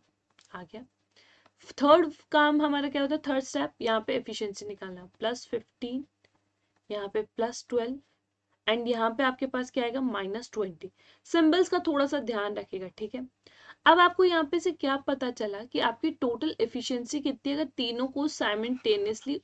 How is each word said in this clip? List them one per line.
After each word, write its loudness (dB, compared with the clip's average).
आ -14
गया। -16
थर्ड 6
काम 4
हमारा 0
क्या -2
होता 0
है? -2
थर्ड 0
स्टेप, -4
यहाँ 0
पे -2
एफिशिएंसी -6
निकालना, -12
प्लस -4
फिफ्टीन, -8
यहाँ -6
पे -2
प्लस -4
ट्वेल्व, -2
and 0
यहाँ 2
पे 2
आपके 0
पास -4
क्या -2
आएगा? -2
माइनस -4
ट्वेंटी। -6
सिंबल्स 4
का 2
थोड़ा 2
सा -2
ध्यान -4
रखिएगा, -8
ठीक -8
है। -8
अब 10
आपको 6
यहाँ 4
पे -2
से -2
क्या -2
पता -2
चला -6
कि -4
आपकी 0
टोटल -2
एफिशिएंसी -4
कितनी -2
है -2
अगर -2
तीनों -2
को -2
साइमल्टेनियसली -2